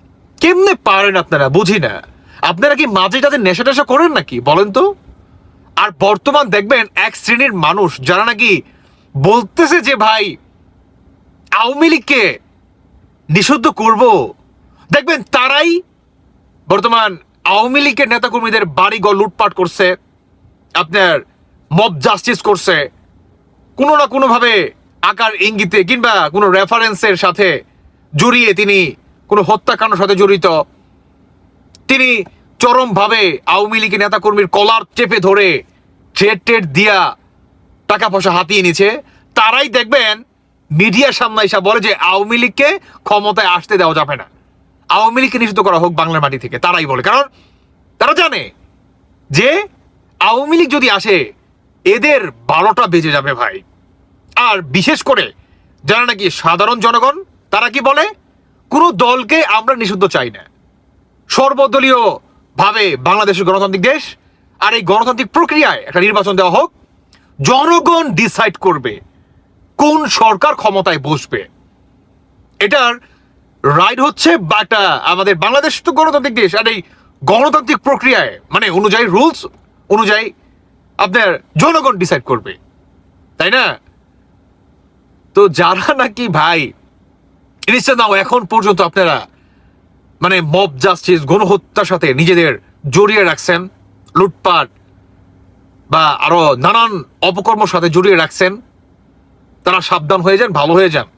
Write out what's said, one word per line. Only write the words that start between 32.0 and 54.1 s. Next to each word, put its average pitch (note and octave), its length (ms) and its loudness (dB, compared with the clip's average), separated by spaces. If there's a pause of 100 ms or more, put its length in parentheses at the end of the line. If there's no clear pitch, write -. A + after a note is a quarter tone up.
চরমভাবে A3+ 840 0
আওয়ামী G#3 340 0
লীগের G#3 200 -2
নেতাকর্মীর G#3 480 0
কলার G#3+ 340 2 (140)
চেপে A3+ 240 -2
ধরে F#3+ 440 2 (520)
থ্রেট G3+ 280 0
ট্রেট A3+ 220 0
দিয়া F3 520 0 (680)
টাকা G#3 220 0
পয়সা F#3+ 220 0
হাতিয়ে F3+ 300 0
নিছে। G3 400 0 (340)
তারাই B3 340 2
দেখবেন A3+ 540 -2 (480)
মিডিয়ার G#3+ 400 2
সামনে A3 320 -2
এসে G3+ 160 0
বলে G#3 200 0
যে G3+ 160 -2
আওয়ামী G3 420 -2
লীগকে C#4 420 0 (240)
ক্ষমতায় G#3 440 0
আসতে F#3+ 300 0
দেওয়া E3 180 0
যাবে D3 200 -2
না, A2 100 -12 (640)
আওয়ামী A3+ 320 0
লীগকে B3+ 180 -2
নিষিদ্ধ G#3+ 200 -2
করা F#3 200 2
হোক F3 140 0
বাংলার D#3+ 280 -2
মাটি C#3 180 -2
থেকে। A#2+ 200 -10
তারাই F3 260 0
বলে, C3 180 -4
কারণ B3 200 2 (760)
তারা B3+ 140 0
জানে C#4+ 380 -4 (800)
যে C#4 380 0 (520)
আওয়ামী C4+ 380 0
লীগ E4 120 2
যদি C4 200 0
আসে G3+ 440 -2 (500)
এদের G#3+ 480 0
বারোটা G3+ 560 0
বেজে E3 240 0
যাবে C#3+ 220 -2
ভাই। G#2 280 -6 (760)